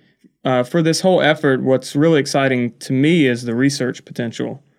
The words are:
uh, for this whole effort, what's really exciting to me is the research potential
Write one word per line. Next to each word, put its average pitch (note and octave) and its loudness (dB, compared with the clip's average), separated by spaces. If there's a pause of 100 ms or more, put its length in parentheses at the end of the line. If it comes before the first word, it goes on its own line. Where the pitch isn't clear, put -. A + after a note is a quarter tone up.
(440)
uh, B2+ 0
for E3+ -2
this D#3+ 0
whole F#3 2
effort, C#3+ 0
what's C3 -2
really D3+ 4
exciting C3 -2
to - -6
me D3 2
is B2 -2
the A#2 -4
research B2+ -2
potential A#2+ -8 (160)